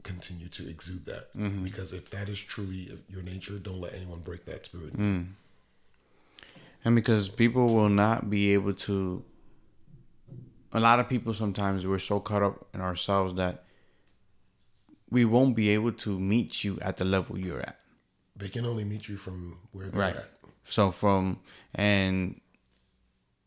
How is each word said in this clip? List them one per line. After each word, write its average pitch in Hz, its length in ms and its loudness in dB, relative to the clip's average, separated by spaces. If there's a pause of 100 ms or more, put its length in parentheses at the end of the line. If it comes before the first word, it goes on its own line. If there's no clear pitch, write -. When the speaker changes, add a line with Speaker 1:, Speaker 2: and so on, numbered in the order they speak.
Speaker 1:
continue 87 460 -10
to - 200 -10
exude 87 380 -10
that. - 300 -12
Speaker 2:
Mm-hmm. 101 280 -4
Speaker 1:
Because 95 300 -8
if 92 180 -12
that 101 180 -8
is 101 100 -6
truly 92 580 -8 (100)
your 92 140 -12
nature, 92 380 -8
don't 92 200 -8
let 87 140 -8
anyone 90 260 -10
break 87 260 -12
that - 200 -10
spirit. 82 320 -10
Speaker 2:
Mm. 98 300 0 (1600)
And 120 120 6
because 107 340 4
people 120 380 4
will 110 220 6
not 104 400 4
be 101 240 4
able 98 200 2
to, 95 500 -2 (1500)
a 117 60 2
lot 117 200 6
of 120 80 0
people 113 260 -2
sometimes, 98 520 -2
we're 95 140 0
so 101 200 0
caught 104 240 0
up - 300 -2
in 95 80 -6
ourselves 92 540 0
that 90 280 -2 (1500)
we 120 140 6
won't 120 300 6
be 107 140 4
able 107 220 2
to 101 280 -4
meet 101 440 0
you 101 180 -2
at 95 160 -4
the 95 80 0
level 95 320 0
you're 90 240 -6
at. - 180 -10 (560)
Speaker 1:
They 98 140 -10
can 117 160 -6
only 113 180 -4
meet 104 240 -6
you 104 80 -8
from 90 440 -10 (120)
where 95 180 -10
they're 95 120 -2
Speaker 2:
Right. 92 140 0
Speaker 1:
at. 67 140 -12 (360)
Speaker 2:
So 98 260 4
from, 95 480 2 (340)
and, 95 680 2 (1040)